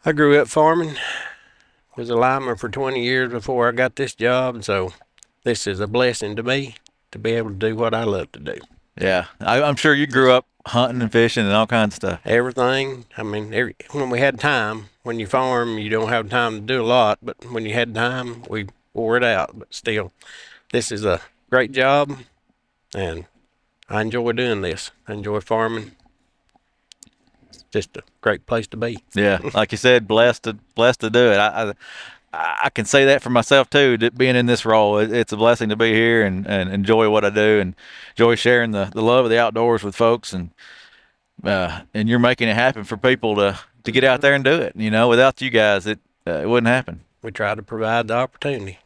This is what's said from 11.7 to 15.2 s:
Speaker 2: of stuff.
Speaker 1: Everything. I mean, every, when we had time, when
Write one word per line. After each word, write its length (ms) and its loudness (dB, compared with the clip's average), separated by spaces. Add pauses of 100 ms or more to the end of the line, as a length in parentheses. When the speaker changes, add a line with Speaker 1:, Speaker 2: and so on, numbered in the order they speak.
Speaker 2:
of 20 -16
stuff. 280 -6
Speaker 1:
Everything. 800 0 (120)
I 60 -10
mean, 320 -8
every, 220 -4 (160)
when 180 -4
we 80 -2
had 220 0
time, 460 -2 (180)
when 160 -6